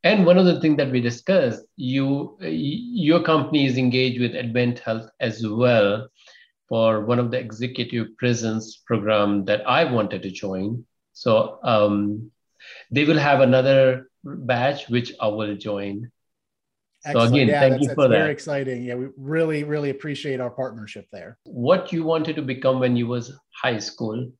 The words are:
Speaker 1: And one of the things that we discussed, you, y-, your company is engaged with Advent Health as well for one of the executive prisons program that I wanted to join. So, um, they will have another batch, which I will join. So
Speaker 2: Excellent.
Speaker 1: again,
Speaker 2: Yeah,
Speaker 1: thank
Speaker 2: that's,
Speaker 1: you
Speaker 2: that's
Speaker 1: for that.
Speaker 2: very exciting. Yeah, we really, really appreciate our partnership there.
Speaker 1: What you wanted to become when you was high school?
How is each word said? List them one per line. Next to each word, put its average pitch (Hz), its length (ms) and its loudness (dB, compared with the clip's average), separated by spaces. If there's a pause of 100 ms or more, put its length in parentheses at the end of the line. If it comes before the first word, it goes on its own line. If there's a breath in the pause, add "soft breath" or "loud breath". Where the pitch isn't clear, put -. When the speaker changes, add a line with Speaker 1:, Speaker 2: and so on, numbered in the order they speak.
Speaker 1:
And 196 220 4
one 160 120 8
of 185 80 6
the 160 140 4
things 156 160 2
that 135 160 0
we 127 80 2
discussed, 120 640 0 (140)
you, 135 640 -2
y-, 170 100 -8
your 160 720 0
company 151 420 2
is 123 120 0
engaged 127 420 0
with 123 160 -2
Advent 120 440 -2
Health 113 300 -6 (120)
as 113 260 -4
well 113 640 2 (600 soft breath)
for 113 340 0
one 120 140 0
of 120 140 -2
the 123 80 -4
executive 117 800 -6
prisons 113 680 -2
program 104 580 0
that 104 240 -2
I 151 180 2
wanted 107 360 -2
to 95 80 -8
join. 98 560 -8 (280)
So, - 500 0
um, 104 680 0 (600 loud breath)
they 143 140 2
will 156 120 4
have 143 220 4
another 131 720 4 (120)
batch, 131 640 -4
which 120 320 -2
I 110 100 0
will 104 260 -4
join. 101 560 -8 (880)
So - 100 -12
Speaker 2:
Excellent. 120 240 4
Speaker 1:
again, 135 140 4
Speaker 2:
Yeah, 143 120 2
Speaker 1:
thank 135 120 6
Speaker 2:
that's, 131 100 2
Speaker 1:
you 143 60 2
Speaker 2:
that's 135 80 -4
Speaker 1:
for 139 120 4
that. 113 80 6
Speaker 2:
very 151 160 2
exciting. 135 520 -6
Yeah, 123 120 -8
we 127 120 -8 (100)
really, 151 460 -2
really 147 260 -4
appreciate 135 500 -8
our 123 120 -6
partnership 110 600 -12
there. 98 340 -18
Speaker 1:
What 175 460 0
you 165 120 -2
wanted 160 320 -2
to 151 80 -6
become 131 360 -2
when 123 160 2
you 117 120 -2
was 120 280 -8 (280)
high 120 160 -2
school? 113 600 -8